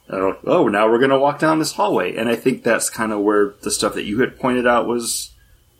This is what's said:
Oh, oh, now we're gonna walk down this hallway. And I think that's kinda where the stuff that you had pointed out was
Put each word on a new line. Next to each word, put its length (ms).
Oh, 260
oh, 220
now 220
we're 100
gonna 200
walk 200
down 200
this 140
hallway. 440
And 100
I 80
think 280
that's 260
kinda 300
where 420
the 100
stuff 220
that 100
you 160
had 200
pointed 280
out 200
was 420